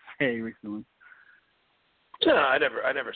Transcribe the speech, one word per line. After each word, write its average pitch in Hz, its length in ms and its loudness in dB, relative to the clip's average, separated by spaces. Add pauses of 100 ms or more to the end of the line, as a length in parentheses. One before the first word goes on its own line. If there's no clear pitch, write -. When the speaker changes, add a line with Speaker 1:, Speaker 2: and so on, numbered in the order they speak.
(200)
Speaker 1:
say 120 200 0
recently. 110 440 -10 (1400)
Speaker 2:
No, 311 100 6
I 143 220 4
never, 117 260 0
I 131 80 0
never 131 240 -6